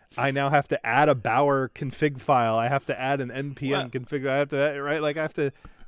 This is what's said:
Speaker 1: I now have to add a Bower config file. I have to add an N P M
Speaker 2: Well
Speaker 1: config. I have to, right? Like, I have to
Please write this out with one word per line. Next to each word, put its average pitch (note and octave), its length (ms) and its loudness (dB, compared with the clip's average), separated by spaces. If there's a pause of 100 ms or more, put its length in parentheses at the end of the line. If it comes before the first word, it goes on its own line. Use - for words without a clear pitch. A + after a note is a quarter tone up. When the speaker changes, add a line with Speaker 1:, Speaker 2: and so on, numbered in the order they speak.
(160)
Speaker 1:
I C3+ 140 0
now C#3 180 0
have C#3+ 200 2
to - 180 -2
add C3+ 240 4
a C#3 40 6
Bower C3 600 2
config C#3+ 440 -2
file. A#2 380 2
I A#2 120 2
have C#3 180 -2
to C3 120 -4
add C3+ 220 -2
an B2 100 -6
N C#3 240 -8
P C3+ 200 -4
M D#3 60 0
Speaker 2:
Well C3+ 100 -6
Speaker 1:
config. C3 360 -6
I C3+ 120 0
have C#3+ 100 0
to, C#3+ 320 0
right? D3 220 -2
Like, D3+ 160 0
I D#3 40 -2
have D#3 120 -4
to C#3+ 180 -2 (360)